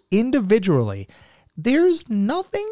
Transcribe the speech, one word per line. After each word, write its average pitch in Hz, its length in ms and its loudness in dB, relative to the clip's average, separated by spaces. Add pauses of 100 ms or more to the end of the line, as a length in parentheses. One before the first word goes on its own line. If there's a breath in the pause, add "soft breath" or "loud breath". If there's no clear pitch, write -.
(100)
individually, 185 960 0 (540 soft breath)
there's 320 480 0
nothing 339 640 -4